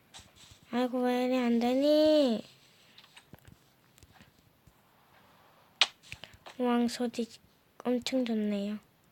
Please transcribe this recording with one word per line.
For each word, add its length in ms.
아이고, 280
왜 240
이래 140
안 200
되니? 840
우왕 300
소리 380
엄청 440
좋네요. 520